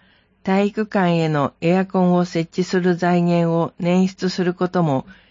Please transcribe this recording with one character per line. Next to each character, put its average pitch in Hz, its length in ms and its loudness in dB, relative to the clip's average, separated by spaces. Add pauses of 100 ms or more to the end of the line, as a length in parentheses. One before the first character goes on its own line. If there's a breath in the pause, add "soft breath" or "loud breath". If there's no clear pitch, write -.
(420 soft breath)
体 202 260 0
育 214 180 -4
館 180 300 0
へ 160 120 0
の 143 320 -2
エ 175 180 2
ア 190 80 -2
コ 190 160 0
ン 180 120 4
を 175 100 2
設 165 360 -4
置 180 40 0
す 185 160 -2
る 175 160 0
財 175 260 0
源 170 300 2
を 165 280 -2
捻 185 280 2
出 185 200 -6
す 185 160 -4
る 180 100 -2
こ 180 140 -2
と 180 140 0
も 139 240 -2 (240 loud breath)